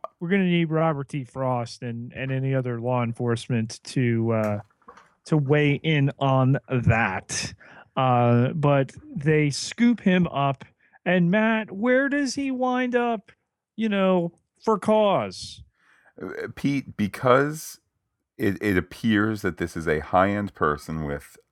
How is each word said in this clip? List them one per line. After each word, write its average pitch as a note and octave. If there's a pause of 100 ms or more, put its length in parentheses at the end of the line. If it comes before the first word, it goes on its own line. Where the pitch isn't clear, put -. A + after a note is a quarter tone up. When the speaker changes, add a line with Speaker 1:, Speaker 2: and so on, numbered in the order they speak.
(200)
Speaker 1:
we're E3+
gonna G3
need E3+
Robert D#3
T. C#3+
Frost B2+
and, A#2+
and C3+
any C3+
other B2
law B2
enforcement A#2
to, A#2
uh, G#2+ (680)
to E3
weigh D3
in D3
on C3+ (100)
that. A2+ (420)
Uh, A#2+
but C#3+ (220)
they D3+
scoop A#3
him F#3
up. C#3 (400)
And F3+
Matt, A3
where B3
does C#4
he C#4
wind B3+
up, A#3 (440)
you A3
know, F#3+ (280)
for A3
cause? F#3+ (600)
Speaker 2:
Uh, F#2
Pete, C#3
because C3+ (580)
it, G2+
it G#2
appears G#2+
that E2+
this E2+
is E2
a D2+
high-end G2
person D#2
with, C#2+ (160)